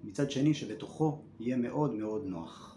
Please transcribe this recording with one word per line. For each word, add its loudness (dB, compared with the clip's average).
מצד 0
שני 4
שבתוכו 0
יהיה 0
מאוד 2
מאוד -2
נוח. -8